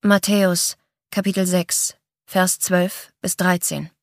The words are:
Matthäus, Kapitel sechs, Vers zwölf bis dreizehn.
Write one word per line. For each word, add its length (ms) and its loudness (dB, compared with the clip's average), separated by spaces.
Matthäus, 720 2
Kapitel 340 0
sechs, 500 -2
Vers 320 0
zwölf 640 -2
bis 160 -4
dreizehn. 540 -2